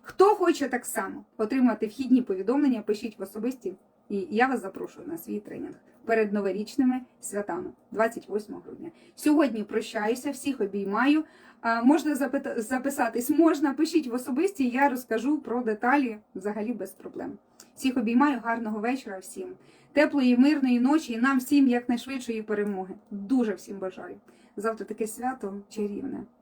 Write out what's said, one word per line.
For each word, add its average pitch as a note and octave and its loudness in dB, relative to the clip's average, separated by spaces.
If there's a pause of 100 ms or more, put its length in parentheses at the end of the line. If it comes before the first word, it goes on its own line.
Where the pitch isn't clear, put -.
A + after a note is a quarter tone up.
Хто - 2
хоче F4 2
так A#3+ -4
само G3+ -6 (140)
отримати A3 2
вхідні B3 2
повідомлення, A3+ 0
пишіть G#3 -6
в - -10
особисті, A3 -6 (360)
і G3 -4
я A3+ 2
вас A#3+ -2
запрошую - -12
на E4 -8
свій G#3 -8
тренінг - -12 (300)
перед A3 0
новорічними G#3+ -2 (200)
святами G3 -8 (200)
двадцять A3+ -2
восьмого - -8
грудня. - -14 (240)
Сьогодні C#4 2
прощаюся, A3+ -4
всіх C4+ -6
обіймаю. G#3 2 (380)
А, A#3 0
можна C#4+ 4
запита-, B3+ -2
записатись? B3 -2
Можна, D4+ 4
пишіть D#4 0
в A3+ -6
особисті, C4 -2
я C#4 2
розкажу B3+ -2
про B3 -4
деталі A#3+ 2 (180)
взагалі G#3+ -4
без - -8
проблем. - -12 (380)
Всіх C4 -2
обіймаю, A#3+ 4
гарного A3+ -2
вечора A3 -4
всім. F#3 -12 (400)
Теплої, C#4+ 6
мирної C4+ 6
ночі C#4 2
і A3 -4
нам C4 2
всім C4+ 6
якнайшвидшої A#3+ -2
перемоги. G3+ -4 (160)
Дуже G#3 0
всім G3 -10
бажаю. F#3+ -10 (420)
Завтра A3 -4
таке G#3+ -6
свято A3 -6
чарівне. G#3 -6 (180)